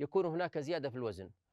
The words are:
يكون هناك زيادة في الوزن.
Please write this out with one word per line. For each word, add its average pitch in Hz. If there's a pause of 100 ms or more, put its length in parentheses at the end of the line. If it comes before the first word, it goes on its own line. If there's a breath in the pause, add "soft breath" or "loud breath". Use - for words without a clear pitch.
يكون 175
هناك 165
زيادة 143
في 117
الوزن. 98 (220)